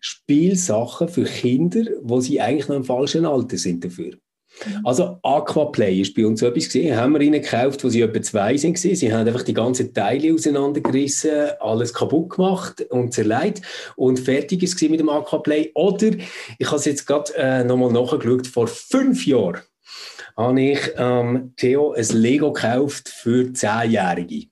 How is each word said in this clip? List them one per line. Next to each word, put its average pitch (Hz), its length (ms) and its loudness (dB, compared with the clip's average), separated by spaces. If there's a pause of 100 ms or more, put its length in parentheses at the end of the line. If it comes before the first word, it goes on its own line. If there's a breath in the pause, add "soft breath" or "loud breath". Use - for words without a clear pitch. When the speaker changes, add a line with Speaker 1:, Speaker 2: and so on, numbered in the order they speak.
Speaker 1:
Spielsachen 156 1080 0
für 131 160 0
Kinder, 175 640 0 (120)
wo 123 180 0
sie 131 200 -2
eigentlich 135 280 0
noch 143 80 -2
im 131 80 -4
falschen 139 400 0
Alter 127 320 0
sind 87 280 -4
dafür. 87 280 -10 (540 loud breath)
Speaker 2:
Mhm. 208 200 -6
Speaker 1:
Also 165 360 0
Aquaplay 127 800 0
ist - 120 -4
bei 110 120 2
uns 110 140 0
so 123 60 2
etwas 120 220 0
gewesen. 143 260 0
Haben 123 200 2
wir 143 80 4
ihnen 147 180 4
gekauft, 131 440 -2
wo 131 40 2
sie 113 140 2
etwa 107 180 0
zwei 107 380 0
sind 165 160 0
gewesen. 185 220 0
Sie 110 160 0
haben 113 140 2
einfach 123 160 0
die 110 120 -2
ganzen 123 400 0
Teile 139 400 2
auseinandergerissen, 143 1300 0
alles 113 340 -2
kaputt 160 360 0
gemacht 185 600 -2
und 123 240 -2
zerlegt. 120 480 0 (340 loud breath)
Und 127 240 2
fertig 147 420 0
ist - 180 -2
es 156 100 4
mit 160 100 2
dem 151 80 2
Aquaplay. 151 680 0
Oder, 196 360 2 (480 loud breath)
ich 127 80 -2
habe 151 100 0
es 139 80 -2
jetzt 143 220 -2
gerade, 147 280 0
äh, 131 300 2
nochmal 123 280 2
nachgeschaut, 123 540 2
vor 117 200 0
fünf - 600 0
Jahren 110 360 2 (760 loud breath)
habe 127 240 2
ich, 143 180 2 (200)
ähm, 123 580 0
Theo 143 360 2
ein 117 200 -2
Lego 131 400 2
gekauft 131 560 -2
für 123 460 0
Zehnjährige. 98 960 -2